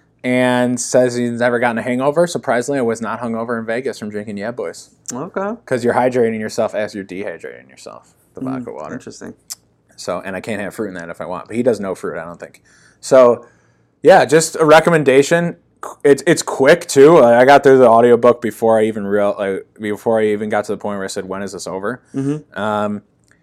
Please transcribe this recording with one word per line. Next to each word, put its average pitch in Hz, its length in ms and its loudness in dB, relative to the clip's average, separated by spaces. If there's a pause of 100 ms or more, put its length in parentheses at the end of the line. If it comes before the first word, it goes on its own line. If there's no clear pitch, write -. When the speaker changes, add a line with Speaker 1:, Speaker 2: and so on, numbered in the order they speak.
(220)
Speaker 1:
And 123 560 0
says 127 360 0
he's 120 260 -4
never 120 180 0
gotten 117 200 -2
a 113 40 -6
hangover. 143 440 -2
Surprisingly, 135 520 -4
I 131 40 -2
was 113 180 -4
not 113 200 -8
hungover 117 380 -6
in 113 60 -10
Vegas 113 340 -8
from 107 120 -12
drinking 104 260 -10
yeah 101 140 -8
boys. 104 440 -12 (160)
Speaker 2:
Okay. 190 440 -10 (100)
Speaker 1:
'Cause 127 180 -4
you're 117 120 0
hydrating 120 440 0
yourself 107 360 -6
as 101 200 -6
you're 98 100 -10
dehydrating 80 680 -14
yourself, 60 420 -20 (220)
the - 80 -14
Speaker 2:
Mm, - 20 -10
Speaker 1:
vodka 131 280 -10
water. 78 220 -14
Speaker 2:
interesting. - 380 -16 (640)
Speaker 1:
So, 90 260 -8
and 95 140 -10
I 92 60 -10
can't 104 180 -8
have 95 140 -10
fruit 107 140 -8
in 92 60 -14
that 85 140 -14
if 85 140 -14
I - 20 -12
want. 85 220 -12
But 107 100 -12
he 120 60 -2
does 117 180 0
no 95 140 -6
fruit, 82 240 -10
I 82 80 -12
don't - 120 -18
think. - 240 -20 (380)
So, 123 460 6 (560)
yeah, 160 240 6
just 156 300 0
a 160 100 0
recommendation. 156 920 4 (480)
It's, 143 220 4
it's 160 160 2
quick, 156 440 2
too. 139 300 6
I, 117 240 6
I 127 60 6
got 139 160 8
through 135 160 6
the 127 100 8
audiobook 117 540 4
before 110 360 0
I 110 60 2
even 107 220 -4
real-, 101 320 -2
like, 98 280 -6 (140)
before 107 400 -2
I 107 60 0
even 107 240 -4
got 107 160 -2
to 110 60 -6
the 98 60 -8
point 101 200 -8
where 95 60 -8
I 95 40 -8
said, 95 160 -10
"When 95 180 -10
is 98 100 -12
this 90 140 -14
over?" 98 360 -8 (120)
Speaker 2:
Mm-hmm. 139 440 -8
Speaker 1:
Um, 104 440 -4 (400)